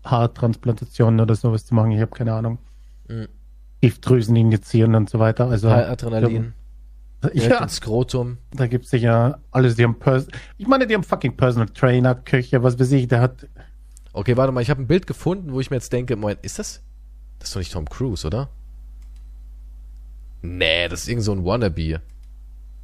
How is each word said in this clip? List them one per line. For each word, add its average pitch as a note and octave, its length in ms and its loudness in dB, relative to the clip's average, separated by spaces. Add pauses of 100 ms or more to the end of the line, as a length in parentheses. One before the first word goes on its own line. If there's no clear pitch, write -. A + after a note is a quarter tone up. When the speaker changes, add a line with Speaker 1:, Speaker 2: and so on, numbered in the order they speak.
Speaker 1:
Haartransplantationen A#2 1120 2
oder A2 160 4
sowas A2 300 0
zu - 80 -2
machen. A2 180 4
Ich G#2+ 80 2
hab A2+ 140 -2
keine A2+ 200 -4
Ahnung. A2+ 260 -4 (480)
Speaker 2:
Mhm. A2+ 200 -10 (540)
Speaker 1:
Giftdrüsen A#2+ 540 4
injizieren A2+ 600 4
und G#2+ 140 2
so A2 100 -2
weiter. A2 280 2
Also, A2+ 240 2
Speaker 2:
High A#2+ 180 4
Adrenalin. A2+ 640 -2 (680)
Speaker 1:
Ja. D3 80 0
Speaker 2:
Direkt D#3 300 2
ins C#3+ 160 -6
Skrotum. B2 600 -4 (160)
Speaker 1:
Da C3+ 140 0
gibt's B2 240 -4
sicher A#2 480 2 (100)
alles, B2+ 260 4
die A#2 80 4
haben A2+ 140 2
Pers-, C3 300 2 (300)
ich G3 100 -6
meine, C4 180 4
die A3 80 0
haben G3+ 100 0
fucking D3+ 320 -2
Personal A#2+ 340 2
Trainer, B2+ 440 4
Köche, B2 480 0
was B2 180 2
weiß B2+ 120 2
ich, C3 160 2
der A#2+ 140 2
hat - 260 0 (640)
Speaker 2:
Okay, A2+ 240 0
warte C3 140 4
mal, B2+ 100 -2
ich A#2+ 80 -2
hab C#3 100 0
ein B2+ 80 -6
Bild F3+ 180 2
gefunden, F3 460 -6
wo C3 80 -4
ich B2+ 100 -6
mir C3+ 80 -4
jetzt - 160 -6
denke, B2 220 -2
Moment, G#2 280 -4
ist - 140 -10
das? - 240 -12 (560)
Das - 120 -14
ist - 60 -12
doch G2 40 -4
nicht F2+ 140 -8
Tom D#2+ 140 -6
Cruise, A#2+ 380 -6
oder? A2+ 240 -4 (1900)
Nee, F2 460 0
das E2+ 140 -8
ist - 60 -10
irgend A#2 160 -2
so G#2 100 0
ein F#2 120 -4
Wannabe. E2 560 -2 (840)